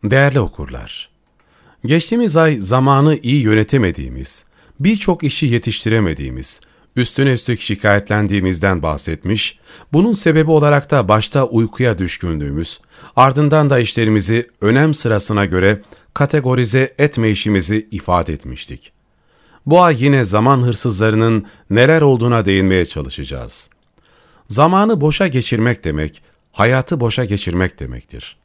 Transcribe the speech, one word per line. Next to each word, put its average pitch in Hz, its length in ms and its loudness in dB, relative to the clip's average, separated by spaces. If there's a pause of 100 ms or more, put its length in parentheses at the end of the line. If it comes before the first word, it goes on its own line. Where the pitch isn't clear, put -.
Değerli 135 360 2
okurlar, 64 680 -8 (720)
geçtiğimiz 170 520 0
ay 156 220 2
zamanı 135 580 2
iyi 139 260 0
yönetemediğimiz, 95 1040 -2 (340)
birçok 185 440 0
işi 147 220 -2
yetiştiremediğimiz, 98 1120 -2 (360)
üstüne 131 360 0
üstlük 117 280 -4
şikayetlendiğimizden 98 1200 0
bahsetmiş, 80 760 -4 (340)
bunun 196 200 2
sebebi 160 380 2
olarak 147 400 2
da 120 180 0
başta 110 360 2
uykuya 113 540 -2
düşkünlüğümüz, 82 800 -6 (360)
ardından 143 540 4
da 135 80 2
işlerimizi 110 720 0 (100)
önem 135 340 2
sırasına 107 500 -2
göre 95 380 0 (320)
kategorize 127 840 0
etme 123 320 0
işimizi 104 600 -2
ifade 87 420 -2
etmiştik. - 600 -14 (760)
Bu 170 160 6
ay 143 220 2
yine 139 200 4
zaman 113 380 2
hırsızlarının 110 840 0 (240)
neler 135 320 4
olduğuna 120 420 2
değinmeye 95 420 2
çalışacağız. 67 840 -10 (800)
Zamanı 185 520 2
boşa 156 260 0
geçirmek 120 580 -2
demek, 76 380 -6 (300)
hayatı 127 480 0
boşa 120 240 -2
geçirmek 92 560 -2
demektir. 62 640 -16